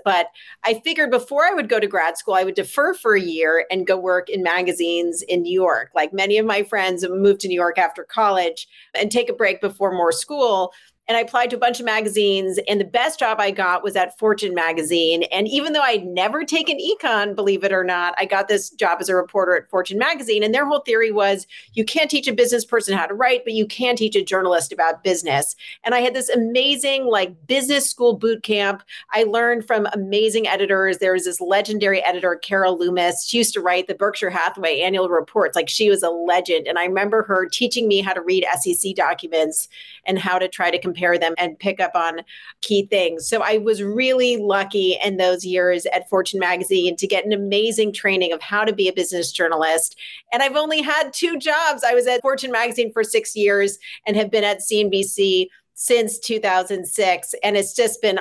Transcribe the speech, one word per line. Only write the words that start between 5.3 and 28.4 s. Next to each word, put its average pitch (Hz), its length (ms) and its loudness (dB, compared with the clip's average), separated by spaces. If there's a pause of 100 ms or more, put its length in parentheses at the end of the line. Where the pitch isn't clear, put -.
New 175 180 -2
York. 143 360 0
Like 156 180 0
many 196 240 2
of 220 80 2
my 208 180 0
friends, 190 460 -2
moved 196 320 2
to 190 80 -6
New 180 60 -2
York 175 240 0
after 175 260 0
college 185 640 0 (240)
and 208 180 -2
take 233 200 0
a - 20 -2
break 190 300 0
before 196 300 0
more 170 200 2
school, 226 640 0 (340)
and 226 80 2
I 226 60 2
applied 240 280 0
to 247 60 -4
a - 20 -6
bunch 247 220 0
of 240 60 -10
magazines, 202 720 0 (100)
and 202 100 0
the 196 60 0
best 247 340 -2
job 220 220 0
I 202 100 0
got 185 320 0
was 202 140 -4
at 185 220 0
Fortune 208 360 0
magazine. 165 680 2 (100)
And 202 160 0
even 285 240 -2
though 302 80 -2
I'd 226 240 0
never 202 400 -2
taken 311 340 -2
econ, 214 560 -2
believe 196 300 0
it 196 80 4
or 185 100 2
not, 175 360 0
I 190 80 0
got 196 220 0
this 202 220 0
job 175 300 0
as 180 80 -4
a 185 80 2
reporter 180 400 2
at - 140 -6
Fortune 190 280 -2
magazine. 240 440 0
And 220 120 2
their 285 120 2
whole 285 140 0
theory 226 300 2
was, 196 360 0 (260)
you 220 120 0
can't 311 260 0
teach 277 180 -2
a 226 60 -2
business 233 300 2
person 196 320 0
how 165 100 0
to 202 80 -6
write, 247 300 2
but 220 100 -4
you 214 120 2
can 247 300 -2
teach 220 180 0
a 196 80 2
journalist 185 500 0
about 165 300 0
business. 165 540 0 (260)
And 233 120 0
I 247 60 4
had 247 140 0
this 254 140 -4
amazing, 262 800 0
like, 185 400 -2
business 269 420 0
school 240 260 2
boot 220 280 -2